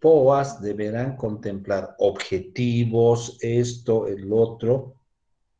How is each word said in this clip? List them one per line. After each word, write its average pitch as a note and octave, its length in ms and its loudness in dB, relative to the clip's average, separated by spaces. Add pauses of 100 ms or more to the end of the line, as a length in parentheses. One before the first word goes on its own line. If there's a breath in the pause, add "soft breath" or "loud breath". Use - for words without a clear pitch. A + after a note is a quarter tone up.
poas C#3 600 4
deberán G#2+ 540 -4
contemplar G2+ 840 -6
objetivos, A#2 1400 0
esto, A#2 640 -2
el G2 260 -6
otro, A2+ 600 0 (640)